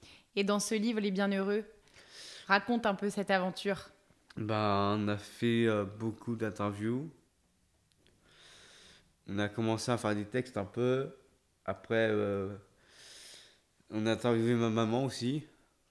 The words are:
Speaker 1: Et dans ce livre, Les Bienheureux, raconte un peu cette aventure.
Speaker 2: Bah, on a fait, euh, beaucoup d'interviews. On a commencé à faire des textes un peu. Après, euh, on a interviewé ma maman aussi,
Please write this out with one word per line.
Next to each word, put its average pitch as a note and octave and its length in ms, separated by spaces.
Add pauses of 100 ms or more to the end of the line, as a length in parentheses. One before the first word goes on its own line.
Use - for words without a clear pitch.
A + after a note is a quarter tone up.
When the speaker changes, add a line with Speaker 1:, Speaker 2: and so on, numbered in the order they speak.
(360)
Speaker 1:
Et G3+ 80
dans G3+ 160
ce G#3 160
livre, A3 240
Les G3+ 120
Bienheureux, G3 540 (840)
raconte A3+ 380
un G3+ 100
peu G3+ 140
cette G3 220
aventure. F#3 600 (440)
Speaker 2:
Bah, G#2 600
on G#2 100
a G#2 100
fait, A#2 500
euh, G#2 180
beaucoup A2 500
d'interviews. A2 720 (2250)
On G2+ 120
a G#2 80
commencé A2+ 440
à A#2+ 60
faire G#2+ 180
des G#2 100
textes B2 320
un G2 80
peu. B2+ 500 (500)
Après, A2+ 440
euh, G2+ 460 (1300)
on G#2+ 160
a A2+ 60
interviewé A#2 440
ma A#2 140
maman A2+ 360
aussi, C3 380 (480)